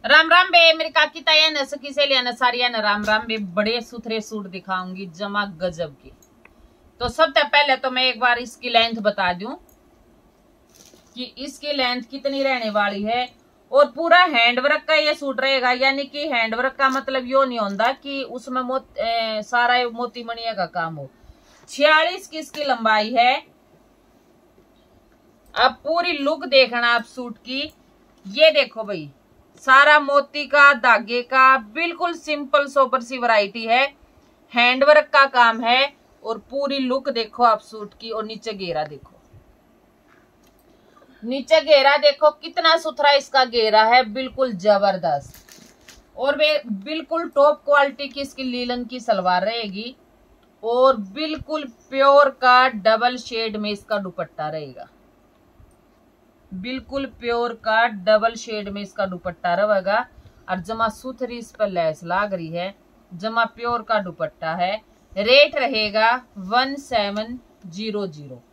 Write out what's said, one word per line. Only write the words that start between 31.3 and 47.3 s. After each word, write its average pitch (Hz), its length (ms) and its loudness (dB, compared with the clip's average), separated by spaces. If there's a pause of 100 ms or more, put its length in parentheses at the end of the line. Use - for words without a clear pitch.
बिल्कुल 339 580 -4
simple 285 520 -2
sober 262 340 0
सी 247 160 -10
variety 226 480 0
है। 240 180 2 (680)
Handwork 262 600 4
का 277 140 6
काम 240 340 2
है 262 320 2 (300)
और 220 180 -6
पूरी 277 380 -6
look 262 320 -2
देखो 233 320 -4
आप 220 180 4
suit 214 320 -16
की। 226 160 -18
और 220 160 -6
नीचे 220 280 -10
घेरा 170 320 -6
देखो, 147 300 -20 (2000)
नीचे 269 380 0
घेरा 285 380 6
देखो 294 340 4
कितना 330 440 0
सुथरा 302 360 2
इसका 269 320 2
घेरा 220 400 4
है, 247 200 6
बिल्कुल 254 480 -4
जबरदस्त। 190 1600 -2
और 277 200 -2
वे 302 280 2
बिल्कुल 311 640 -6
top 285 360 4